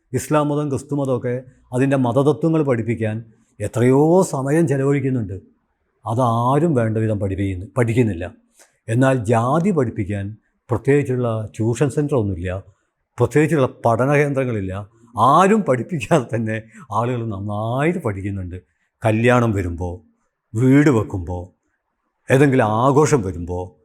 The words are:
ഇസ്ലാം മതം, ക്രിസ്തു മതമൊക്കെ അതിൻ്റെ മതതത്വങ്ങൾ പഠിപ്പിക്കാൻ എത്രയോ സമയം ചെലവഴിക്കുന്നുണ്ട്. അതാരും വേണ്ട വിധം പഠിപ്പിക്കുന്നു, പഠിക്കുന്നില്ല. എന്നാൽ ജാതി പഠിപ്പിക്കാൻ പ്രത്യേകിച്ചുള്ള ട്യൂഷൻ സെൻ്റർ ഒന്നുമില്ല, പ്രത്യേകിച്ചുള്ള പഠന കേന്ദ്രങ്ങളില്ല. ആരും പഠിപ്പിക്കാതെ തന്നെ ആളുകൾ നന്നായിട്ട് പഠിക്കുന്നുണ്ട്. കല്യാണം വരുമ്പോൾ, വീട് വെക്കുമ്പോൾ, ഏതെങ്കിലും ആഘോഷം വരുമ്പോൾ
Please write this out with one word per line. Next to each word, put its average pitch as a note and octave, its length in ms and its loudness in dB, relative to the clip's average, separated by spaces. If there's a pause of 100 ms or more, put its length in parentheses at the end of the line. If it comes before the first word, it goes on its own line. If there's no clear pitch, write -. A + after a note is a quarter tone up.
(140)
ഇസ്ലാം D3 340 0
മതം, D3 220 -2
ക്രിസ്തു C3 260 -6
മതമൊക്കെ B2+ 480 -4 (300)
അതിൻ്റെ C3+ 240 2
മതതത്വങ്ങൾ C#3+ 640 2
പഠിപ്പിക്കാൻ A2+ 640 -2 (340)
എത്രയോ C3+ 640 4
സമയം D3 460 0
ചെലവഴിക്കുന്നുണ്ട്. C3+ 880 -2 (500)
അതാരും B2 680 0
വേണ്ട A2 240 0
വിധം A2 220 -2
പഠിപ്പിക്കുന്നു, G2 460 -4 (120)
പഠിക്കുന്നില്ല. A2+ 560 0 (540)
എന്നാൽ B2+ 380 2
ജാതി C3 460 0
പഠിപ്പിക്കാൻ G#2 680 -4 (320)
പ്രത്യേകിച്ചുള്ള B2 880 -2
ട്യൂഷൻ A#2 320 0
സെൻ്റർ D3 260 -2
ഒന്നുമില്ല, F#2+ 480 -4 (540)
പ്രത്യേകിച്ചുള്ള D3 520 2 (160)
പഠന A#2+ 280 2
കേന്ദ്രങ്ങളില്ല. B2 760 -2 (280)
ആരും F3+ 440 4
പഠിപ്പിക്കാതെ C3+ 720 0
തന്നെ A2 280 -4 (280)
ആളുകൾ A#2 340 -2
നന്നായിട്ട് A2+ 720 -4
പഠിക്കുന്നുണ്ട്. G2 560 -6 (500)
കല്യാണം A#2 460 4
വരുമ്പോൾ, F2 420 -4 (640)
വീട് C3+ 320 4
വെക്കുമ്പോൾ, F2+ 540 -2 (880)
ഏതെങ്കിലും C3 300 4
ആഘോഷം C3 580 2
വരുമ്പോൾ F2+ 420 -6 (220)